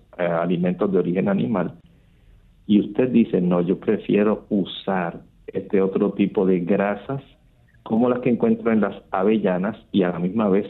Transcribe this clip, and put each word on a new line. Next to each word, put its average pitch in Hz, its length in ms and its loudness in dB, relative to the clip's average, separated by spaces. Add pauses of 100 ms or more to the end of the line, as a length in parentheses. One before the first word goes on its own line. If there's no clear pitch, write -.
(180)
eh, 87 60 -4
alimentos 87 680 0
de 92 80 2
origen 87 280 0
animal, 101 520 -2 (880)
y 104 140 4
usted - 280 -2
dice, 113 320 2
"No, 90 200 2
yo 87 180 0
prefiero 104 680 0
usar 92 760 -4 (240)
este 95 340 -2
otro 98 300 0
tipo 98 340 0
de 92 140 2
grasas 101 640 -2 (580)
como 117 280 0
las 123 100 0
que - 100 0
encuentro 113 420 2
en 110 100 2
las 101 280 -4
avellanas 98 680 0 (160)
y 98 120 4
a 90 60 0
la 85 100 -4
misma 98 300 0
vez 95 200 2